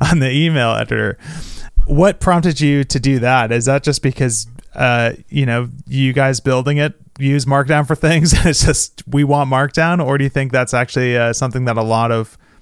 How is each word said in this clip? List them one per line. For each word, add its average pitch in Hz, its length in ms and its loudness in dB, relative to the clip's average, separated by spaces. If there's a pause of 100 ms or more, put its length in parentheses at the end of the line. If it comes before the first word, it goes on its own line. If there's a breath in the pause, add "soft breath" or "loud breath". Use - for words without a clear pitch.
(100)
on 165 100 2
the 131 100 0
email 143 420 0
editor. 110 460 -4 (680 loud breath)
What 165 340 2
prompted 170 400 2
you 143 240 2
to 135 140 -4
do 135 200 0
that? 120 340 2
Is 120 140 0
that 135 160 0
just 143 200 -2
because, 127 440 -2 (280)
uh, 120 380 0 (160)
you 143 160 -2
know, 120 240 -2 (180)
you 131 260 0
guys 135 280 0
building 131 380 0
it 147 160 -2 (240)
use 139 260 0
markdown 139 420 0
for 156 80 0
things 160 380 2
<laughs> - 40 6
and - 100 2
it's 156 180 2
just, - 420 -2
"We 143 160 0
want 143 280 0
markdown"? 165 540 0
Or 139 140 0
do 139 60 0
you 135 60 -2
think 135 200 -4
that's 127 240 -2
actually, 123 420 0
uh, 117 160 0
something 123 340 -4
that 113 100 -2
a 113 60 0
lot 113 280 0
of 113 280 -4 (240 soft breath)